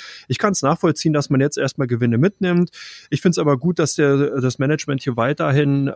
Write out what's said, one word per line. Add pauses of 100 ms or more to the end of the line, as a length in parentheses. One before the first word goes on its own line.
(280)
ich
kann's
nachvollziehen,
dass
man
jetzt
erstmal
Gewinne
mitnimmt. (400)
Ich
find's
aber
gut,
dass
der,
das
Management
hier
weiterhin,